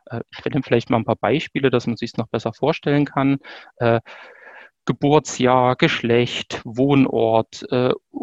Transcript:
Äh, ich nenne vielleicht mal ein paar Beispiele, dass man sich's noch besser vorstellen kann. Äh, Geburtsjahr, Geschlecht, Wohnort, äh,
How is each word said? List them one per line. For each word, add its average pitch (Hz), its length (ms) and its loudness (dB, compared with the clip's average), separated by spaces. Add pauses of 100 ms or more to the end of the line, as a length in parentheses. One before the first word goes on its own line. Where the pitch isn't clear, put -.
Äh, 117 120 -10 (100)
ich - 140 -20
nenne - 180 -2
vielleicht - 280 0
mal 120 80 2
ein 110 80 -2
paar 110 100 0
Beispiele, 135 540 -2
dass 123 180 0
man 117 80 -4
sich's - 220 -8
noch 117 100 -6
besser 113 240 -4
vorstellen 147 540 0
kann. 139 320 0 (400)
Äh, 117 240 2 (840)
Geburtsjahr, 127 920 2
Geschlecht, - 880 0
Wohnort, 117 1080 0
äh, 127 220 2 (300)